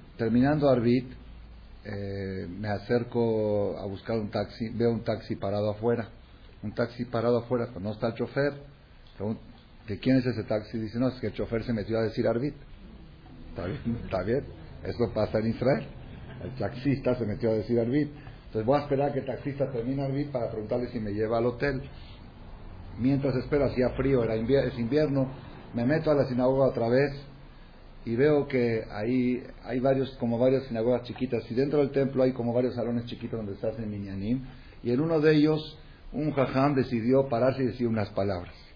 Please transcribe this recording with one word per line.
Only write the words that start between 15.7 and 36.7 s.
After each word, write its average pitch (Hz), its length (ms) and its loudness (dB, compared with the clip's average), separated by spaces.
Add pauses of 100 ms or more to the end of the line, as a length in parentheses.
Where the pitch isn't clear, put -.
El - 140 -8
taxista 123 580 0
se 120 100 -2
metió 104 260 0
a 110 40 2
decir 110 240 0
Arvit. 139 320 0 (360)
Entonces 110 200 -4
voy 139 120 4
a 139 40 -2
esperar 143 280 0
a - 20 -2
que 131 80 -2
el 127 60 -6
taxista 131 440 -4
termine 127 320 -2
Arvit 139 280 -2
para 117 200 -2
preguntarle 120 380 -2
si 120 120 -6
me 104 120 -4
lleva 110 260 0
al 120 80 2
hotel. 135 360 -2 (1160)
Mientras 135 380 2
espero, 139 300 2
hacía 123 240 2
frío, 131 340 2
era 110 120 0
invier-, 123 300 2
es 120 120 -4
invierno, 135 520 2 (440)
me 120 100 0
meto 156 260 2
a 151 40 6
la 135 100 4
sinagoga 127 420 4
otra 113 220 0
vez 139 240 4 (920)
y 113 120 -2
veo 143 320 6
que 117 420 2
ahí 123 540 0 (200)
hay 123 160 -2
varios, 131 360 2
como 117 220 0
varias 131 260 4
sinagogas 117 380 2
chiquitas, 120 480 -4
y 117 40 -6
dentro 147 260 4
del 139 100 4
templo 135 320 2
hay 131 100 6
como 120 220 -2
varios 123 200 2
salones 120 300 -2
chiquitos 113 340 -6
donde 101 220 -6
se 120 60 -4
hacen 110 240 -4
minyanim, 101 560 -4 (360)
y 117 100 0
en 127 80 4
uno 160 200 2
de 156 140 8
ellos 151 440 4 (340)
un 151 200 -2
jajam 135 420 4